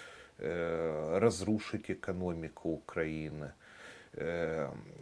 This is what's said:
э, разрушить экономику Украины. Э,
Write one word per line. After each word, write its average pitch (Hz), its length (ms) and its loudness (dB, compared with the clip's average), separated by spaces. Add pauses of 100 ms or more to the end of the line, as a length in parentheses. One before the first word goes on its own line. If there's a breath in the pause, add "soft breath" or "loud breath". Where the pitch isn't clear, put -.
(380 loud breath)
э, 82 840 2
разрушить 107 680 4
экономику 87 840 -2
Украины. 78 800 -2 (640 loud breath)
Э, 80 540 0 (340)